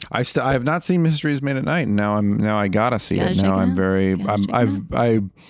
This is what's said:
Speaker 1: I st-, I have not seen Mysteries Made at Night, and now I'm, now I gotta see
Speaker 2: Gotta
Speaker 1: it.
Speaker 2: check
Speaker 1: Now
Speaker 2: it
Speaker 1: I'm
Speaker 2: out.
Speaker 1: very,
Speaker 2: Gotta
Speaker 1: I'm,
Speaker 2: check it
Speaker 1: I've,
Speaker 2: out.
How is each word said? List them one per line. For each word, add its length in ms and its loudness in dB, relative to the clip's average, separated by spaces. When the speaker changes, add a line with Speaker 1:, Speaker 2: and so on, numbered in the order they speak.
Speaker 1:
I 120 0
st-, 220 -2
I 60 0
have 140 0
not 180 -2
seen 180 0
Mysteries 400 0
Made 140 -2
at 80 -4
Night, 240 -2
and 80 0
now 220 2
I'm, 180 2
now 240 0
I 80 2
gotta 320 0
see 160 -4
Speaker 2:
Gotta 160 0
Speaker 1:
it. 40 0
Speaker 2:
check 80 2
Speaker 1:
Now 160 2
Speaker 2:
it 20 2
Speaker 1:
I'm 100 2
Speaker 2:
out. 60 0
Speaker 1:
very, 400 2
Speaker 2:
Gotta 160 -4
Speaker 1:
I'm, 80 0
Speaker 2:
check 80 -2
it 60 -2
Speaker 1:
I've, 200 2
Speaker 2:
out. 240 -4